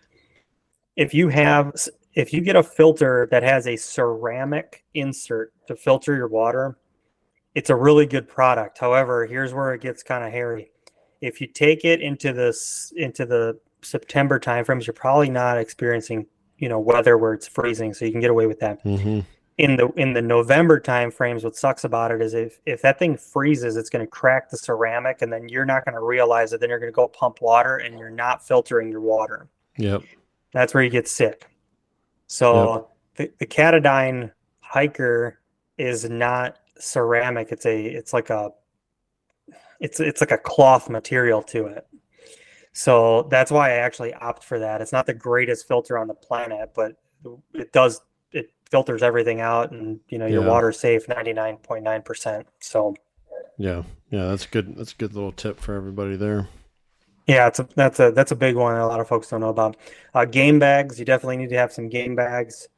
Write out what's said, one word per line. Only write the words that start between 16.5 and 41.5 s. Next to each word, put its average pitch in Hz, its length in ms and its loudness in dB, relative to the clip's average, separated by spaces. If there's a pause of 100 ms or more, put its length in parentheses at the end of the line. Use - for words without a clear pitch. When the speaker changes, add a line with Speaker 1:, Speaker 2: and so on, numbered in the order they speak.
Speaker 1:
you 131 100 -4
know, 113 100 -2
weather 117 400 6
where 110 160 2
it's - 120 -10
freezing, 113 460 -4
so 110 120 -8
you 113 60 -2
can 117 100 -4
get 123 100 2
away 113 160 4
with 110 140 -4
that. 104 240 -6
Speaker 2:
Mm-hmm. 101 360 -2 (380)
Speaker 1:
In 139 180 4
the, 123 200 4
in 135 180 0
the 117 80 -2
November 135 580 4
timeframes, 120 640 -2
what 113 100 -8
sucks 135 300 -2
about 117 280 -2
it 113 100 -2
is 113 100 -4
if, 113 320 -6
if - 160 -6
that 135 180 2
thing 160 200 0
freezes, 135 580 -2
it's 113 140 -8
gonna 117 160 -6
crack 131 420 0
the - 80 -12
ceramic, 117 640 -2
and 113 100 -4
then 117 200 -8
you're 131 160 -4
not 135 180 0
gonna 117 160 -6
realize 117 540 2
it. 113 60 -6
Then 120 100 -2
you're 120 80 -4
gonna 117 120 -8
go 123 180 2
pump - 340 -4
water, 120 340 4
and 117 220 -10
you're 113 100 -18
not 120 380 -4
filtering 117 440 0
your 110 120 -8
water. 110 460 -2 (280)
Speaker 2:
Yep. 101 260 -2 (520)
Speaker 1:
That's 127 180 0
where 135 100 4
you 127 60 2
get 120 180 0
sick. - 440 -2 (800)
So 117 600 2 (300)
Speaker 2:
Yep. - 200 -8
Speaker 1:
the, - 60 -8
the - 20 -6
Katadyn 135 840 2 (280)
Hiker 123 800 -2 (360)
is 120 320 -6
not 123 480 -4 (220)
ceramic. 120 720 -2
It's - 140 -8
a, 113 180 -2
it's - 300 -10
like 120 160 -2
a, 104 220 -4 (1300)
it's, - 200 -8
it's 151 220 -2
like - 80 0
a 113 80 0
cloth 131 500 4
material 117 540 0
to 110 240 -6